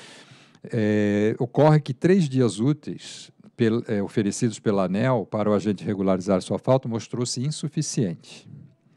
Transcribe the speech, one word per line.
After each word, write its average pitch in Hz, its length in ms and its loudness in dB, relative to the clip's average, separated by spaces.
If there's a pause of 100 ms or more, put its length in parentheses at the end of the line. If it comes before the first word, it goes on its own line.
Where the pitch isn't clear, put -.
(640)
É, 107 760 2
ocorre 151 420 4
que 139 140 -6
três 170 360 2
dias 120 300 0
úteis - 720 -4 (260)
pel-, 117 300 2
é, 101 160 -2
oferecidos 104 560 -2
pela 98 240 0
aneel 107 420 0
para 104 240 -2
o 104 40 4
agente 98 300 0
regularizar 95 600 0
sua 98 160 -4
falta 131 280 0
mostrou-se 117 540 -6
insuficiente, 143 1040 -6 (500)